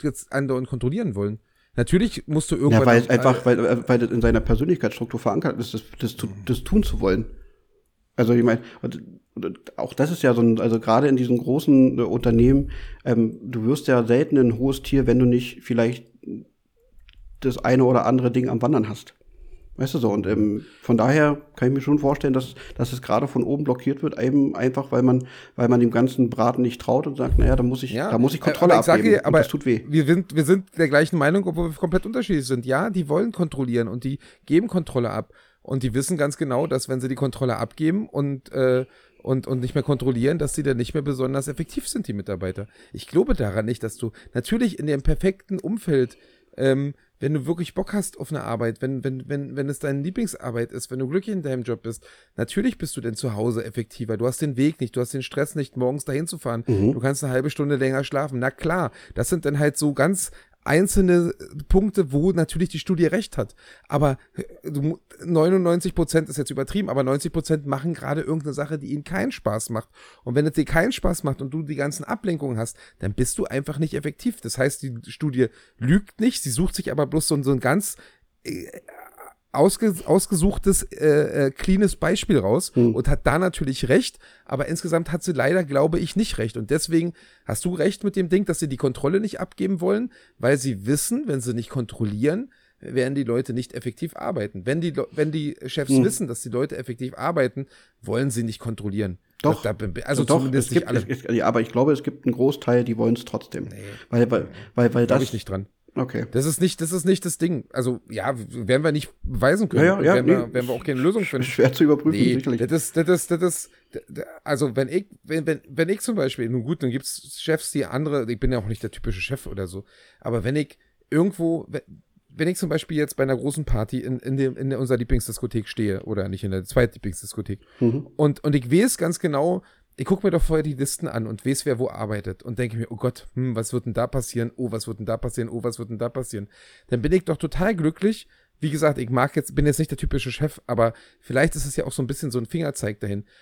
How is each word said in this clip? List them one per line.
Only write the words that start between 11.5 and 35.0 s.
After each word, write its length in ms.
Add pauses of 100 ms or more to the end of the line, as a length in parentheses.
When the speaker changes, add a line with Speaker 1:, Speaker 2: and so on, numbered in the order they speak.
Speaker 2:
äh, 40
Unternehmen, 680 (340)
ähm, 380
du 240
wirst 220
ja 180
selten 320
ein 180
hohes 260
Tier, 240
wenn 120
du 80
nicht 360
vielleicht 440 (1300)
das 180
eine 260
oder 220
andere 240
Ding 180
am 140
Wandern 260
hast. 240 (640)
Weißt 160
du 60
so, 120
und, 160
ähm, 380 (160)
von 160
daher 460 (140)
kann 120
ich 60
mir 80
schon 160
vorstellen, 340
dass, 220 (240)
dass 160
es 80
gerade 260
von 140
oben 220
blockiert 380
wird, 160
eben 380
einfach, 340
weil 120
man, 260 (260)
weil 140
man 120
dem 100
ganzen 400
Braten 320
nicht 180
traut 260
und 120
sagt, 200
„Naja, 160
da 80
muss 200
ich, 100
Speaker 1:
Ja, 180
Speaker 2:
da 60
muss 160
ich 80
Speaker 1:
äh, 40
Speaker 2:
Kontrolle 280
Speaker 1:
aber 80
ich 60
sag 80
Speaker 2:
abgeben 160
Speaker 1:
dir, 160
aber 100
Speaker 2:
und 60
das 60
tut 180
weh.“ 200
Speaker 1:
wir 200
sind, 280
wir 100
sind 340
der 100
gleichen 300
Meinung, 280
obwohl 220
wir 80
komplett 300
unterschiedlich 400
sind. 180
Ja, 240
die 220
wollen 220
kontrollieren 560
und 160
die 140 (280)
geben 220
Kontrolle 420